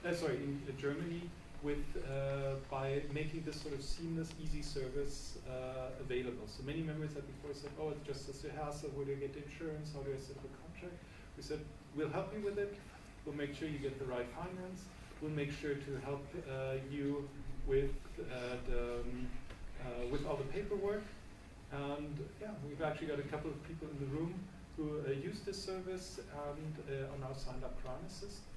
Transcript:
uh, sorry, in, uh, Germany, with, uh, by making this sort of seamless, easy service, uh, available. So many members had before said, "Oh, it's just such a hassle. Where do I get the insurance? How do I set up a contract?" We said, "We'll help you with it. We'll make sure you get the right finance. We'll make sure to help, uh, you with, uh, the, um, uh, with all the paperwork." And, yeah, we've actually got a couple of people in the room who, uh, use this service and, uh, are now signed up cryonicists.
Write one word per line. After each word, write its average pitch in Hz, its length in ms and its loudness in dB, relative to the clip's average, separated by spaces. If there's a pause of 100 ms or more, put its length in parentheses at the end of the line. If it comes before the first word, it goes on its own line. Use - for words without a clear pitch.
uh, 175 100 6
sorry, 151 240 4
in, 139 300 2
uh, 139 40 -2 (100)
Germany, 170 480 2 (340)
with, 147 220 4 (240)
uh, 139 460 4 (140)
by 139 320 4 (120)
making 156 300 2
this 151 180 -2
sort 147 120 -2
of 139 100 -2
seamless, 165 460 2 (120)
easy 151 200 4
service, 139 760 0 (100)
uh, 127 420 -2 (100)
available. 123 480 0
So 131 160 -6
many 151 180 2
members 156 320 0
had 139 140 -4
before - 260 -6
said, 143 260 -6
"Oh, 156 100 2
it's - 160 -2
just 139 200 -2
such 143 240 -4
a 135 40 -6
hassle. 147 380 -2
Where 135 140 0
do 139 80 2
I - 20 2
get 139 180 -2
the 147 100 -6
insurance? 151 500 -4
How 139 80 -2
do 139 120 0
I 131 40 0
set 135 200 -6
up - 80 -8
a - 80 -6 (100)
contract?" 180 340 -8 (380)
We 143 80 -8
said, 156 160 0 (360)
"We'll 143 140 4
help 196 240 2
you 208 80 0
with 202 180 2
it. 202 160 2 (500)
We'll 143 100 -2
make 143 200 0
sure 160 120 0
you 143 120 0
get 135 180 0
the 135 80 0
right 123 240 2
finance. 185 560 -4 (340)
We'll 156 120 2
make 143 200 2
sure 147 220 0
to 139 180 -2 (140)
help, 139 200 0 (220)
uh, 135 280 2 (160)
you 143 360 2 (380)
with, 135 260 8 (280)
uh, 123 380 -2 (120)
the, 120 320 6
um, 123 260 2 (540)
uh, 123 300 0
with 143 160 4
all 127 100 4
the 135 80 2
paperwork." 202 580 2 (680)
And, 143 440 0 (240)
yeah, 214 140 -4 (140)
we've 147 160 -2
actually 151 240 2
got 143 120 4
a 139 140 0
couple 156 160 0
of 143 180 -4
people 156 220 -4
in 143 100 -4
the 135 160 0
room 165 180 2 (440)
who, 151 300 0
uh, - 20 2
use 139 320 0
this 196 200 -2
service 185 580 -2
and, 147 540 -4 (140)
uh, 135 240 0
are 135 60 -4
now 135 160 -2
signed 139 300 0
up - 200 0
cryonicists. 170 580 -4 (160)